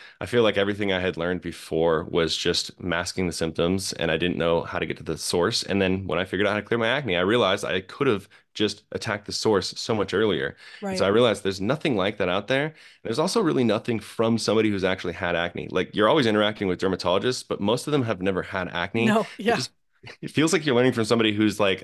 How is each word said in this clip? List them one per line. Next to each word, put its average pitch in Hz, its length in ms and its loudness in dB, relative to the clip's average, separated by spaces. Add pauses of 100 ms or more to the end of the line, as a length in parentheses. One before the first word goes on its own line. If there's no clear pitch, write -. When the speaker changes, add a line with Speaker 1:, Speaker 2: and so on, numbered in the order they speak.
(200)
Speaker 1:
I - 60 -6
feel 120 160 2
like 104 160 4
everything 101 340 0
I 92 80 0
had 90 160 0
learned 87 260 -2
before 80 640 0
was 82 300 0
just - 460 -4
masking 90 460 -2
the 80 60 -4
symptoms 85 600 -2
and 82 160 -2
I 80 80 2
didn't 87 200 0
know 85 260 2
how 90 160 -6
to 82 80 -2
get 78 100 -6
to 78 60 -18
the 78 140 -6
source. 95 460 0
And 98 180 -2
then 92 260 0
when 80 100 -2
I 92 80 -2
figured 98 220 0
out 98 60 2
how - 60 0
to 104 60 -6
clear 117 140 0
my 113 80 0
acne, 123 300 0
I 87 40 2
realized 101 440 2
I 90 160 -2
could - 260 -4
have 101 200 0 (280)
just 104 280 -2 (100)
attacked 104 340 -6
the 95 40 -10
source 101 460 0
so - 160 -4
much 101 200 -2
earlier. 90 420 0 (340)
And 190 80 -6
so 98 80 2
I 95 40 4
Speaker 2:
Right. - 0 -
Speaker 1:
realized 110 340 4
there's 95 180 -2
nothing 135 340 0
like 98 220 0
that 92 120 0
out 101 180 -2
there. 143 260 0 (300)
There's 113 160 -2
also 185 220 0
really 143 240 2
nothing 113 340 0
from 113 400 0
somebody 110 320 4
who's 95 140 0
actually 92 280 0
had 87 220 -2
acne. 85 340 -4
Like, 90 260 -2
you're 104 140 6
always 143 160 4
interacting 107 420 2
with 90 120 -2
dermatologists, 95 680 0
but - 140 -4
most 110 240 0
of 147 60 -4
them 143 120 2
have 104 180 -2
never 92 200 0
had 92 280 -6
acne. 113 400 0
Speaker 2:
No, 214 200 2 (160)
Speaker 1:
It 233 60 2
Speaker 2:
yeah. - 40 2
Speaker 1:
just, 123 160 -6 (500)
it 147 100 -10
feels 156 220 2
like 156 120 0
you're 131 100 2
learning 123 180 6
from 113 120 0
somebody 110 280 4
who's, 104 260 2
like, 95 240 2